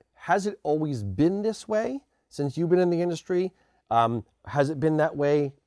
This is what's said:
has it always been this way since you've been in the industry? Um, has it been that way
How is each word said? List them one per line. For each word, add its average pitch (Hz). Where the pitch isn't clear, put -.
has 185
it 202
always 151
been 147
this 214
way 240
since 143
you've 165
been 180
in 180
the 170
industry? 180
Um, 117
has 143
it 151
been 156
that 151
way 143